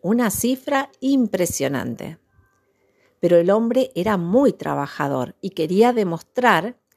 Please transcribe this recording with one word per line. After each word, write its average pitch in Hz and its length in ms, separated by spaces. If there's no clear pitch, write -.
una 226 280
cifra 262 680
impresionante. 165 1200
Pero 175 160
el 170 140
hombre 233 440
era 202 220
muy 190 360
trabajador 143 880
y 190 100
quería 185 420
demostrar 208 840